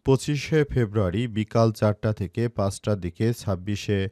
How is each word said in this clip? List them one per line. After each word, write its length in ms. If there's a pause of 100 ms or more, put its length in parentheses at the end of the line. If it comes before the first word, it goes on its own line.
পঁচিশে 580
ফেব্রুয়ারি 640
বিকাল 440
চারটা 420
থেকে 340
পাঁচটার 540
দিকে, 320
ছাব্বিশে 800